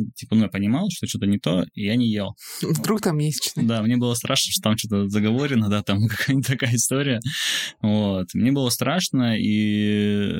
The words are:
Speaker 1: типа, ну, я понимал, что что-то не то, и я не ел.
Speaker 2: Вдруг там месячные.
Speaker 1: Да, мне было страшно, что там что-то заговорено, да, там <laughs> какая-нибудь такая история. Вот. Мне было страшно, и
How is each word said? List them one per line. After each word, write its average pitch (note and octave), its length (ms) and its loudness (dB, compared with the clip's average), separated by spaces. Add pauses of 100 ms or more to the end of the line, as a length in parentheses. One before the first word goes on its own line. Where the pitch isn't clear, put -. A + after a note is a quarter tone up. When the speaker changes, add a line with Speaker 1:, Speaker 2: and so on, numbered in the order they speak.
(160)
Speaker 1:
типа, - 200 -4
ну, A2 80 4
я G2+ 60 2
понимал, A2+ 420 0
что A2 160 -6
что-то - 180 -4
не G2+ 140 2
то, - 340 0
и G#2 120 -6
я G#2 100 0
не B2 160 2
ел. G#2 240 -4 (260)
Speaker 2:
Вдруг G3 400 0
там D#3+ 160 2
месячные. D3 500 -2
Speaker 1:
Да, A2+ 140 0
мне A#2+ 160 2
было A#2+ 160 0
страшно, - 380 -2
что - 100 -2
там A2 160 2
что-то G2+ 320 0
заговорено, A2 600 2
да, G#2 120 0
там G2+ 260 0
<laughs> - 0 -
какая-нибудь C3+ 400 0
такая B2+ 280 0
история. C3 440 0 (600)
Вот. G#2 540 2
Мне A2 160 2
было C#3 180 2
страшно, B2+ 720 0
и G#2 880 2 (100)